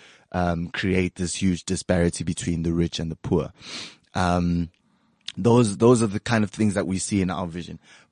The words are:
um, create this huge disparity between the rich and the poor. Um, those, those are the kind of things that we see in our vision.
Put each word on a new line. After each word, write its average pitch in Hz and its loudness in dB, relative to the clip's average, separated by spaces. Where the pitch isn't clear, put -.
um, 87 -2
create 92 0
this 87 -4
huge 92 0
disparity 87 0
between 82 -4
the 85 -2
rich 85 -2
and 82 -6
the 82 -10
poor. - -2
Um, 87 0
those, 113 4
those 117 6
are 113 0
the 101 -4
kind 110 0
of 95 -6
things 107 0
that 92 -2
we 92 -2
see 98 -2
in 92 0
our 90 -4
vision. 82 -12